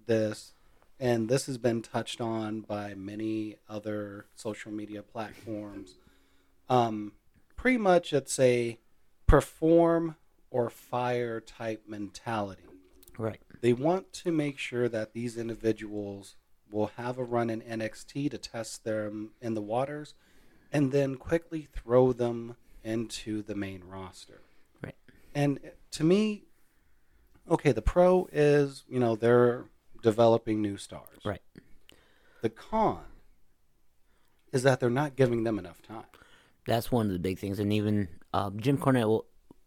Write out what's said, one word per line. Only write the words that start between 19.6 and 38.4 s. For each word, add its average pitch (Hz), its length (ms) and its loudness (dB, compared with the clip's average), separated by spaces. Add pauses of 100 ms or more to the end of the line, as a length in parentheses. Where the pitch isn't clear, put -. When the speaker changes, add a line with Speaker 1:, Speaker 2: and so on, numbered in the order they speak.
Speaker 1:
waters 139 520 -4 (580)
and 139 220 2
then 139 220 2
quickly 160 580 -6
throw 127 400 4
them 117 420 -4 (260)
into 110 600 -6
the 104 140 -10
main 95 300 -8
roster. 95 540 -16 (420)
Speaker 2:
Right. - 140 -14 (400)
Speaker 1:
And 143 240 0 (320)
to - 120 -4
me, 202 400 2 (1080)
okay, 156 220 4
the 110 100 0
pro 180 500 4
is, 147 580 4
you 127 100 -2
know, 117 160 4
they're 120 500 6 (360)
developing 113 600 6
new 98 160 -2
stars. - 480 -16
Speaker 2:
Right. 101 160 -4 (1000)
Speaker 1:
The 117 80 -2
con 180 500 0 (1500)
is 127 120 -2
that 131 160 4
they're 123 100 0
not 139 260 -2
giving 120 280 2
them 110 160 -2
enough 87 220 -16
time. 110 240 -16 (600)
Speaker 2:
That's 113 260 -2
one 117 160 2
of 95 60 -2
the 90 60 -2
big 92 200 -4
things. 98 200 -4
And 104 140 0
even, 104 340 0 (260)
uh, 98 220 -2